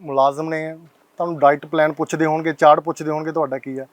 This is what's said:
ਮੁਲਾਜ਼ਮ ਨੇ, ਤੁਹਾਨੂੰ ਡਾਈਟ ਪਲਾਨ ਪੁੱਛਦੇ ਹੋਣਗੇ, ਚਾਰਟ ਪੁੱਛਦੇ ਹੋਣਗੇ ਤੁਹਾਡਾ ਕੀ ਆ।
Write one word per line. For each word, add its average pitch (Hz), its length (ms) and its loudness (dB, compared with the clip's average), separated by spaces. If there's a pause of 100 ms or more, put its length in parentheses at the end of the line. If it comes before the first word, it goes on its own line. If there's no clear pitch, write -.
ਮੁਲਾਜ਼ਮ 143 480 0
ਨੇ, 160 280 -8 (400)
ਤੁਹਾਨੂੰ 170 220 -4
ਡਾਈਟ 143 260 4
ਪਲਾਨ 156 260 0
ਪੁੱਛਦੇ 156 340 -4
ਹੋਣਗੇ, 156 280 -2
ਚਾਰਟ 156 260 6
ਪੁੱਛਦੇ 156 320 -6
ਹੋਣਗੇ 156 200 -6
ਤੁਹਾਡਾ 143 260 -4
ਕੀ 131 220 -10
ਆ। 131 140 -12